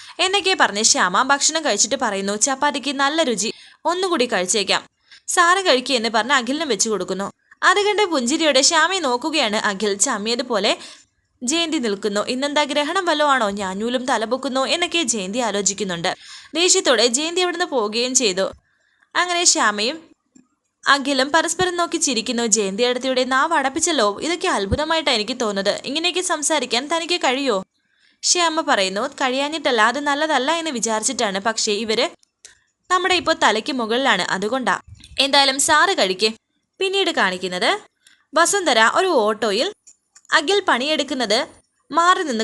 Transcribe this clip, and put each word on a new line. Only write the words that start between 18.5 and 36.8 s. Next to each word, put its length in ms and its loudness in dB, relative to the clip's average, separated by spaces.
അങ്ങനെ 280 0
ശ്യാമയും 600 0
അഖിലും 440 2
പരസ്പരം 460 0
നോക്കി 200 -2
ചിരിക്കുന്നു. 480 -2
ജയന്തി 380 0
അടുത്തിയുടെ 400 0
നാവ് 300 0
അടപ്പിച്ചല്ലോ, 680 0
ഇതൊക്കെ 260 -2
അത്ഭുതമായിട്ടാണ് 680 0
എനിക്ക് 260 -4
തോന്നുന്നത്. 440 -2
"ഇങ്ങനെയൊക്കെ 360 -2
സംസാരിക്കാൻ 760 -2
തനിക്ക് 240 -2
കഴിയോ?" 440 0
ശ്യാമ 380 2
പറയുന്നു, 460 0
"കഴിയാഞ്ഞിട്ടല്ല, 720 -2
അത് 180 4
നല്ലതല്ല 520 0
എന്ന് 200 -4
വിചാരിച്ചിട്ടാണ്. 680 -2
പക്ഷേ 320 -2
ഇവര് 380 0
നമ്മുടെ 240 2
ഇപ്പോ 180 0
തലയ്ക്ക് 400 0
മുകളിലാണ്, 480 0
അതുകൊണ്ടാ. 580 -2
എന്തായാലും 400 2
സാറ് 380 4
കഴിക്ക്." 360 0
പിന്നീട് 320 0